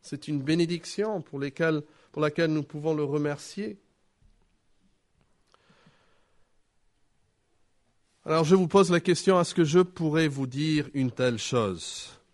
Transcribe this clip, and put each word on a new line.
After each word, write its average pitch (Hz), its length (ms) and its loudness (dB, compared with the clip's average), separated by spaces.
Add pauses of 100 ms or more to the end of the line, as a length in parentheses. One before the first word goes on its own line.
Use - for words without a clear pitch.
C'est - 240 -12
une 147 160 -4
bénédiction 170 800 -2
pour - 160 -12
lesquelles, 147 460 -2 (260)
pour - 100 -8
laquelle 156 320 0
nous 151 120 -2
pouvons 151 280 -4
le 151 120 -2
remercier. 147 760 -6 (4000)
Alors 160 180 2
je 160 140 6
vous 185 100 4
pose 196 240 4
la 170 80 4
question, 180 420 2
est-ce - 140 -2
que 175 80 2
je 156 160 4
pourrais 160 480 2
vous 135 220 -4
dire 147 440 -2
une 131 200 -2
telle 123 260 0
chose ? 104 720 -2 (260)